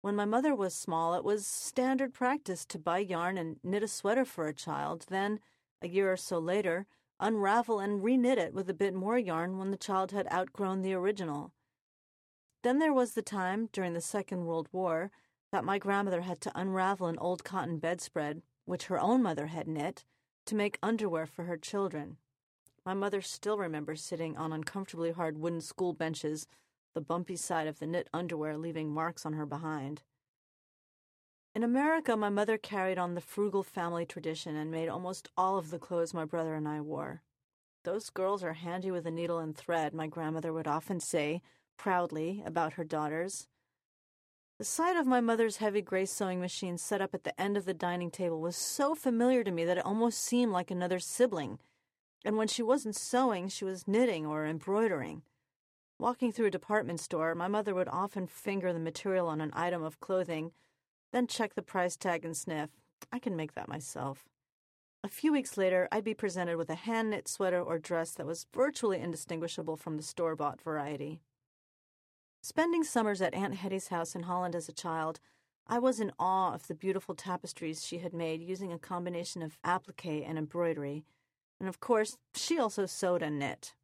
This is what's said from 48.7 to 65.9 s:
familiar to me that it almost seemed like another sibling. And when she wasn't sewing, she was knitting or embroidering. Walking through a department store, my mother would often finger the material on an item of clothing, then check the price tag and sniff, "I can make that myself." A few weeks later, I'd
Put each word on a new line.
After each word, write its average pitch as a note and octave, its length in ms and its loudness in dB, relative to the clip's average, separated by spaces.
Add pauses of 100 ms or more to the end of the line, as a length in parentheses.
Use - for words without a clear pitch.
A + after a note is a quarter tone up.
familiar B3 500 4
to G3 80 0
me E3 140 2
that F#3 140 4
it - 60 -2
almost A3+ 340 2
seemed A#3+ 320 4
like F3+ 180 2
another F3+ 300 2
sibling. F3 580 2 (640)
And G#3+ 140 4
when G#3+ 120 2
she - 120 -2
wasn't A3+ 340 2
sewing, A3+ 520 2
she F#3+ 180 -6
was F#3+ 220 -4
knitting G3 400 4
or D3+ 180 0
embroidering. D#3+ 760 0 (760)
Walking A#3+ 340 2
through A3 160 2
a G3 40 6
department F#3 480 0
store, E3 340 0
my F3 140 0
mother G#3 260 2
would F3+ 140 2
often F#3 400 -2
finger F#3+ 440 -2
the E3+ 80 0
material E3+ 480 0
on D#3 140 0
an D3+ 140 -2
item F3 260 2
of D#3 180 -6
clothing, E3+ 520 -2 (640)
then B3 120 4
check A3+ 280 -2
the G3 80 -4
price F3+ 340 0
tag E3+ 300 0
and E3 100 -4
sniff, D#3 340 -4 (440)
"I B3 40 -4
can A#3 160 -2
make D#3 200 -4
that - 160 -8
myself." C3+ 580 -6 (800)
A - 20 -6
few D4+ 240 2
weeks C4+ 240 2
later, F#3 340 6
I'd G#3+ 140 2